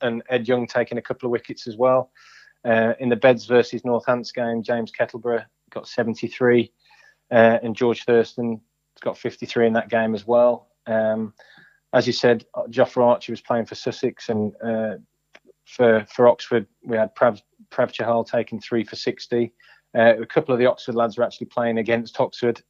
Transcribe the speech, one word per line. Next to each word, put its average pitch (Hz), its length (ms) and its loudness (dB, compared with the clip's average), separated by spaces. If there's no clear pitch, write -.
and 117 280 -4
Ed 123 180 -2
Young 123 180 0
taking 120 320 -4
a 113 40 -6
couple - 260 -8
of 120 40 -4
wickets - 360 -8
as 107 100 -10
well. 127 340 2
Uh, 113 340 2
in 131 80 -6
the 120 80 2
Beds 117 300 4
versus 120 380 2
Northants 120 500 -2
game, 117 280 -4
James 117 300 -4
Kettleborough 117 540 -4
got - 180 -14
seventy-three, 117 840 0
uh, 113 320 6
and 113 120 -6
George 117 280 0
Thurston 117 560 0
got - 160 -6
fifty-three 117 480 -2
in 113 80 2
that 113 160 -2
game 113 240 0
as 104 140 -6
well. 120 400 2
Um, 110 480 -2
as 127 120 2
you 120 80 0
said, 120 320 2
Jofra 123 360 0
Archer 120 260 2
was 110 100 -10
playing 117 240 -2
for 107 100 -14
Sussex, - 540 -6
and, 107 240 -4
uh, 110 320 -4
for, 110 480 2
for 123 140 4
Oxford, 117 400 2
we 117 140 -4
had 107 180 -2
Prav, 113 260 2
Prav 120 220 -2
Chahal 117 340 -2
taking 113 320 -4
three 113 240 -2
for - 120 -14
sixty. 120 580 -4
Uh, 113 240 6
a 110 40 -8
couple - 280 -2
of 120 60 0
the 123 80 4
Oxford - 260 -2
lads 113 240 -2
are 120 60 -2
actually 117 240 -6
playing 117 320 -2
against 113 400 -2
Oxford, 120 500 -2